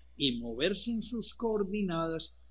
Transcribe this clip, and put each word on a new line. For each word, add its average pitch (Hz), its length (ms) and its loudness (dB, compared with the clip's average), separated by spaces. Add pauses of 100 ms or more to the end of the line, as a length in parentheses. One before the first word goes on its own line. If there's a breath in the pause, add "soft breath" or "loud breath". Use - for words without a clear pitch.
(160)
y 123 240 2
moverse 131 500 2
en 226 140 0
sus 226 320 -4
coordenadas, 190 1000 0 (160)